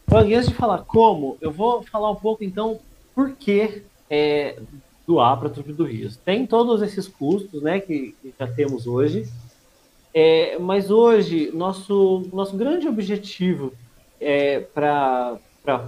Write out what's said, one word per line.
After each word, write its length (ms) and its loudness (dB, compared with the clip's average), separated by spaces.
Bom, 180 6
e 80 2
antes 160 2
de 60 -4
falar 240 0
como, 600 2
eu 120 -6
vou 320 -2
falar 260 -4
um 60 -2
pouco, 280 -6
então, 360 -6
por 200 -2
que, 500 -2
é, 500 0
doar 340 4
pra 100 -6
Trupe 220 -14
do 140 -2
Rios. 320 -8
Tem 300 -2
todos 340 2
esses 260 -6
custos, 540 -4
né, 180 0
que, 400 -8
que 200 -20
já 80 -6
temos 400 -4
hoje, 420 -2
é, 460 4
mas 320 -2
hoje 640 4
nosso, 800 0
nosso 240 -4
grande 300 -2
objetivo, 840 -4
é, 420 0
pra, 760 -2
pra 140 0